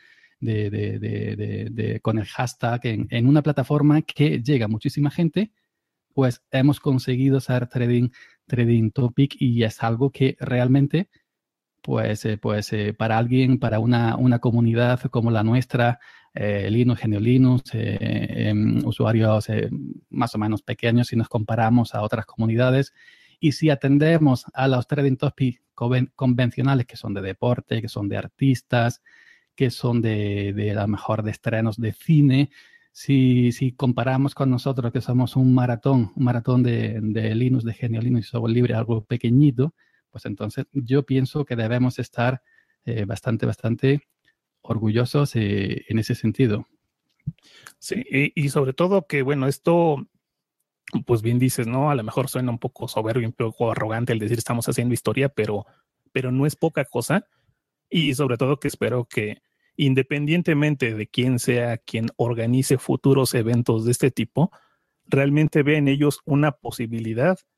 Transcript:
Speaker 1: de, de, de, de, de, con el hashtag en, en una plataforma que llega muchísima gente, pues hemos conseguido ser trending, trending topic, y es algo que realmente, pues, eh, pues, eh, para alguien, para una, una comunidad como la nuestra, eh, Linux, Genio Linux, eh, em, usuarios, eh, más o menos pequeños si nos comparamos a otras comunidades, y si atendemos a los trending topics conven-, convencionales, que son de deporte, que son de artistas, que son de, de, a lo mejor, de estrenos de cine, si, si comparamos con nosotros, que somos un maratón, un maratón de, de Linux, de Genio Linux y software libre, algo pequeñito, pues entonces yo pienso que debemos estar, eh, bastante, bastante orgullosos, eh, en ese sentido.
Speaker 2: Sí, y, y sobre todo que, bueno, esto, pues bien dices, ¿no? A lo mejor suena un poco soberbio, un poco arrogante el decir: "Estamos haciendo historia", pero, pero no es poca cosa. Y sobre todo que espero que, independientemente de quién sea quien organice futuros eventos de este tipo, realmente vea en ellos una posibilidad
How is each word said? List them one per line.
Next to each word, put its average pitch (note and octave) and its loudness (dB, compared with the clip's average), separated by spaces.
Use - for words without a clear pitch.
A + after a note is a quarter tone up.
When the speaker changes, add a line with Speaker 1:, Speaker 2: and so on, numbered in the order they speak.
Speaker 1:
de, G#2+ -4
de, G#2 -6
de, G#2+ -6
de, G#2 -6
de, A2 -6
con A2+ -2
el G#2 -4
hashtag B2 -6
en, G#2 -4
en A#2+ 2
una D3 6
plataforma D3 2
que D3 0
llega A#2 0
muchísima C#3+ -2
gente, F3+ -2
pues B2+ 0
hemos C3+ 4
conseguido C3+ 0
ser B2 -2
trending, B2 0
trending A#2 2
topic, C#3 0
y A#2 2
es A2 -4
algo A#2 0
que - 0
realmente, C3+ 0
pues, A2+ -4
eh, G#2+ -2
pues, G#2+ -4
eh, G#2+ -4
para A2 -2
alguien, B2+ 2
para A2 0
una, A#2 2
una B2 2
comunidad A#2 2
como A#2 0
la A2 0
nuestra, A#2+ 0
eh, G#2 -4
Linux, A#2+ 2
Genio G#2+ -2
Linux, B2+ 2
eh, G#2+ -2
em, A2 0
usuarios, A2 0
eh, G#2+ -2
más A#2+ -4
o - -6
menos G#2+ -2
pequeños A#2 0
si - -4
nos A2+ -2
comparamos A2+ 0
a A2 -4
otras G#2+ -4
comunidades, B2 0
y D3 2
si D#3 2
atendemos C#3+ 4
a C3 0
los B2 0
trending C#3 0
topics C3 -2
conven-, B2 -2
convencionales, B2+ 0
que - -20
son G#2+ -8
de G2 -6
deporte, A#2 -4
que G#2+ -8
son G#2 -6
de G#2 -4
artistas, A#2+ -2
que C3 0
son A#2+ -2
de, G#2 -2
de, G#2+ -2
a G#2 -2
lo G#2 -2
mejor, G#2+ -4
de G#2+ -4
estrenos A2 -4
de A2+ -4
cine, C#3+ 4
si, B2+ 2
si B2 -2
comparamos C3 0
con C#3 0
nosotros, B2 -2
que B2 -2
somos B2 0
un B2+ 6
maratón, B2 2
un C#3 0
maratón B2 2
de, A2+ -2
de G#2+ -2
Linux, B2 0
de A2+ -4
Genio A2+ -4
Linux A#2+ 0
y - -20
software A2+ -2
libre, A#2+ 2
algo A2+ -2
pequeñito, B2+ 2
pues - -16
entonces G#2+ -8
yo C3+ 0
pienso C3 0
que B2+ -6
debemos B2 0
estar, B2 -2
eh, A2+ -4
bastante, A2+ -4
bastante B2+ -2
orgullosos, A#2 0
eh, G2+ -2
en A2+ 0
ese A2+ -2
sentido. A2 0
Speaker 2:
Sí, - -8
y, C#3 0
y C#3+ 0
sobre C3 0
todo F#3 0
que, C#3+ -2
bueno, C3+ 0
esto, E3+ 2
pues A#2 2
bien A#2+ 0
dices, B2+ 0
¿no? C3+ 0
A D3 2
lo A#2 -2
mejor B2+ -4
suena B2+ -4
un A#2 -6
poco - -10
soberbio, A2+ -2
un A2+ -8
poco A2+ -2
arrogante A2+ -2
el A2+ -2
decir: G#2+ -2
"Estamos A#2 -4
haciendo B2 -2
historia", B2+ -2
pero, G#2+ -4
pero B2+ -4
no C3 0
es D3 -2
poca D#3+ -2
cosa. C#3 -2
Y E3 0
sobre B2 -2
todo C3+ 0
que - -4
espero A#2+ -2
que, G#2+ -6
independientemente D3 0
de G#2+ -6
quién B2 0
sea A#2+ -2
quien A2+ -6
organice A#2+ 0
futuros C3+ 0
eventos A#2 0
de A#2+ 0
este B2+ 0
tipo, - -2
realmente C#3+ 2
vea D3 2
en C#3+ 2
ellos C#3 2
una D3 2
posibilidad A#2 -4